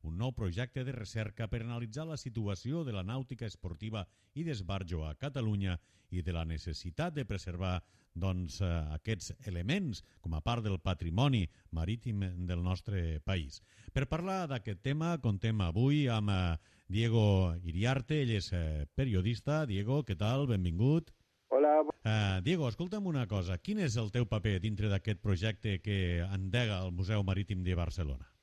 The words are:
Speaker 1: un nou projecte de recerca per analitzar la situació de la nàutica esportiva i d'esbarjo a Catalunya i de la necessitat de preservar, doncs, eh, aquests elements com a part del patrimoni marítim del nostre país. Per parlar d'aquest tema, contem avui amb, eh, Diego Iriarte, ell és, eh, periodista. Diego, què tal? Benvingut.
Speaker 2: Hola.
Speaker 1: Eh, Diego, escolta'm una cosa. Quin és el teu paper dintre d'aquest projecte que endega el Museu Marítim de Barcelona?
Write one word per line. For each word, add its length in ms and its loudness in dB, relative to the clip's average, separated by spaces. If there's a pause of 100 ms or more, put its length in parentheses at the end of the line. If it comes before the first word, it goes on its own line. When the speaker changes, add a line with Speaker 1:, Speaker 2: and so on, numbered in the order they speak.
Speaker 1:
un 160 -6
nou 180 -2
projecte 480 -4
de 80 -4
recerca 560 -6
per 140 -4
analitzar 420 -6
la 160 -8
situació 640 -4
de 80 -4
la 100 -4
nàutica 460 -6
esportiva 560 -6 (300)
i 100 -6
d'esbarjo 640 -2
a 80 -6
Catalunya 640 0 (320)
i 100 -2
de 120 -2
la 120 0
necessitat 720 -4
de 100 -4
preservar, 560 -2 (320)
doncs, 480 -2
eh, 80 2 (320)
aquests 320 -4 (160)
elements 560 -2 (160)
com 140 -2
a 80 0
part 200 0
del 160 0
patrimoni 680 2 (240)
marítim 480 -4 (260)
del 160 -2
nostre 600 -2
país. 380 -4 (320)
Per 120 2
parlar 400 -2
d'aquest 360 -6
tema, 360 0
contem 460 0
avui 420 4
amb, 240 2
eh, 440 0 (140)
Diego 640 6 (120)
Iriarte, 580 0
ell 80 0
és, 240 -2
eh, 400 -2
periodista. 720 0
Diego, 400 0
què 100 -2
tal? 300 0
Benvingut. 640 4 (380)
Speaker 2:
Hola. 340 8 (220)
Speaker 1:
Eh, 400 4
Diego, 240 2
escolta'm 420 -4
una 160 0
cosa. 320 0
Quin 240 -2
és 140 0
el 180 0
teu 160 4
paper 300 2
dintre 280 0
d'aquest 320 0
projecte 640 0
que 400 2
endega 640 0
el 80 -2
Museu 320 0
Marítim 400 0
de 100 2
Barcelona? 560 -2 (120)